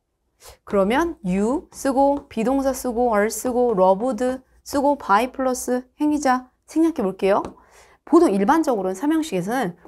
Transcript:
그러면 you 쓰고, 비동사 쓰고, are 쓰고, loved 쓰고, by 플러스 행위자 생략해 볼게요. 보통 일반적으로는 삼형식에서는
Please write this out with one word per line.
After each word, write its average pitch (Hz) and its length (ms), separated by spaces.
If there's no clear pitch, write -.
그러면 247 600
you 208 480
쓰고, 277 560
비동사 262 440
쓰고, 247 440
are 208 140
쓰고, 247 420
loved 220 680
쓰고, 285 360
by 233 340
플러스 254 540
행위자 285 500
생략해 320 300
볼게요. 190 460
보통 285 280
일반적으로는 202 600
삼형식에서는 247 840